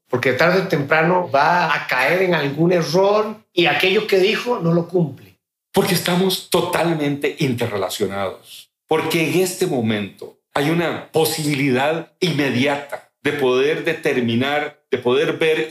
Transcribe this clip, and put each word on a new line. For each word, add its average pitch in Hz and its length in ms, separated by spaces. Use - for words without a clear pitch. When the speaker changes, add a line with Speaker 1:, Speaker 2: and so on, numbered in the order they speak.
Speaker 1:
Porque 127 280
tarde 180 260
o 180 80
temprano 165 640
va 160 400
a 156 140
caer 139 340
en 180 100
algún 151 380
error 196 840
y 175 140
aquello 190 400
que 190 140
dijo 220 400
no 170 120
lo 170 140
cumple. - 540
Speaker 2:
Porque 190 220
estamos 180 540
totalmente 151 920
interrelacionados. 101 1300
Porque 156 420
en 160 120
este 185 260
momento 110 720
hay 143 160
una 160 400
posibilidad 151 1080
inmediata 143 920
de 143 120
poder 139 500
determinar, 143 1080
de 123 60
poder 135 400
ver 156 320